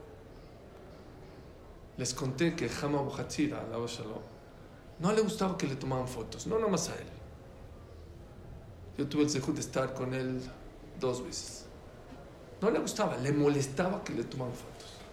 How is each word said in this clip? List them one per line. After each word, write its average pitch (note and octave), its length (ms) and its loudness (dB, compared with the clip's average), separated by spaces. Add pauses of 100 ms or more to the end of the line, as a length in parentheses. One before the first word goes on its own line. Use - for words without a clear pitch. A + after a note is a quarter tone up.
(2000)
Les B2 180 2
conté C#3+ 400 4
que A#2 160 2 (100)
Hama C#3+ 200 4
Abu C3 100 2
Hatzira, B2 560 0
alaba A#2 220 0
Shalom, A2 320 -4 (800)
no F3+ 120 6
le A3 80 8
gustaba F#3 380 4
que D#3 80 2
le C3+ 80 2
tomaban C3 320 0
fotos, - 400 -6
no A3 140 4
nomás G3 300 4
a - 40 -4
él. - 140 -8 (1900)
Yo C#3 120 2
tuve D3 160 6
el D3 60 6
zehut C#3+ 240 2
de - 60 0
estar C3 340 0
con B2+ 200 0
él B2+ 260 2 (600)
dos B2 240 2
veces. - 400 -6 (960)
No G3+ 100 6
le A#3 80 8
gustaba, F3 380 2
le C3 160 4
molestaba D3 720 6
que - 80 -4
le A#2 100 2
tomaban B2 300 -2
fotos. - 400 -10 (200)